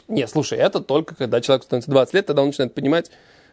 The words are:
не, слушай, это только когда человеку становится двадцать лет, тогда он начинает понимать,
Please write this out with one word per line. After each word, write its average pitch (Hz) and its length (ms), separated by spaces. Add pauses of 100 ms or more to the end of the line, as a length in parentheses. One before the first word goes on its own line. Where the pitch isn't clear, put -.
не, 143 220
слушай, - 280
это 185 220
только 156 380
когда 117 240
человеку 131 240
становится 123 260
двадцать 131 240
лет, 196 120
тогда 147 160
он 139 60
начинает 135 240
понимать, 143 380 (420)